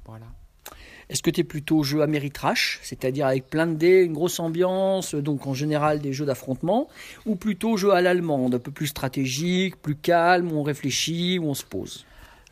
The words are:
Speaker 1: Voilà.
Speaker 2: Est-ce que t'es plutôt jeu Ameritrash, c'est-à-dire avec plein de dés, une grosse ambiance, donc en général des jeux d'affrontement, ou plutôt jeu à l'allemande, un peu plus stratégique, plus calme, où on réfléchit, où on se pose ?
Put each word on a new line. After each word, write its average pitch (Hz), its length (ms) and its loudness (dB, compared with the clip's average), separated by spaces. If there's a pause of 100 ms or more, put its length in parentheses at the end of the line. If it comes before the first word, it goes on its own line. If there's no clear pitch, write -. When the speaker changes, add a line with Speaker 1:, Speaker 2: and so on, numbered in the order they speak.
Speaker 1:
Voilà. 110 220 -18 (840)
Speaker 2:
Est-ce 135 120 -4
que - 80 2
t'es 165 140 0
plutôt 151 400 0
jeu 147 180 0
Ameritrash, 147 800 0
c'est-à-dire 131 460 -2
avec 131 200 0
plein 160 200 0
de 165 80 0
dés, 180 260 6
une 165 120 2
grosse 170 260 -2
ambiance, 185 760 0
donc 143 320 -2
en 135 80 -2
général 151 460 0
des 143 140 -4
jeux 143 120 -4
d'affrontement, 156 600 -2 (400)
ou 214 80 0
plutôt 214 420 -2
jeu 196 140 4
à 180 100 6
l'allemande, 160 540 2
un 123 40 0
peu 143 120 -8
plus 147 160 -4
stratégique, 151 920 -2
plus 151 160 -4
calme, 175 560 4
où 156 60 -2
on 143 60 0
réfléchit, 160 720 -2
où 165 100 -2
on 139 60 -2
se - 100 -6
pose ? - 420 -10 (460)